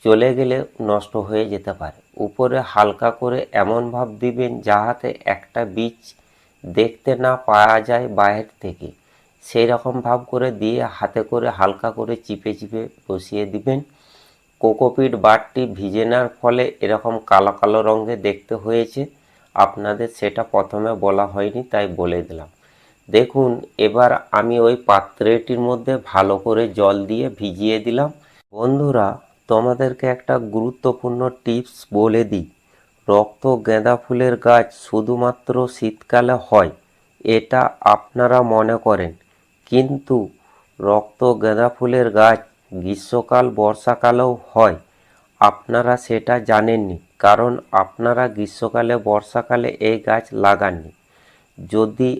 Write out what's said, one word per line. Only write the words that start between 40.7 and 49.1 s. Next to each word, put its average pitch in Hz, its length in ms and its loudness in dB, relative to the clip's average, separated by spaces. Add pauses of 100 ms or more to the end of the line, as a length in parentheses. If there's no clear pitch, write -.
রক্ত 104 420 0 (200)
গাঁদা 110 280 2
ফুলের 123 380 -2 (120)
গাছ 113 200 6 (320)
গ্রীষ্মকাল 107 760 -2 (140)
বর্ষাকালেও 120 720 2 (160)
হয়। 104 300 4 (640)
আপনারা 120 560 2
সেটা 117 380 -2 (140)
জানেননি, 107 480 0 (220)
কারণ 110 320 6 (220)
আপনারা 120 540 0
গ্রীষ্মকালে 113 760 -4
বর্ষাকালে 117 640 -2 (120)